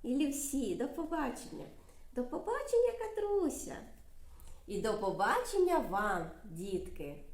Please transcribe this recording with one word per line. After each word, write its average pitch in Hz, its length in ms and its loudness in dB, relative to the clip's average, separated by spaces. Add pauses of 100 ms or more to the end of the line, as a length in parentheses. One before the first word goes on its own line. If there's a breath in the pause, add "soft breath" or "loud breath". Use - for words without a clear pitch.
І 269 240 2
Люсі, 269 480 0
до 262 140 -2
побачення. 302 760 -4 (500 loud breath)
До 247 100 0
побачення, 466 760 4
Катруся. 415 760 0 (920 soft breath)
І 196 140 -2
до 214 180 2
побачення 330 800 4
вам, 190 520 2 (140)
дітки. 165 880 -6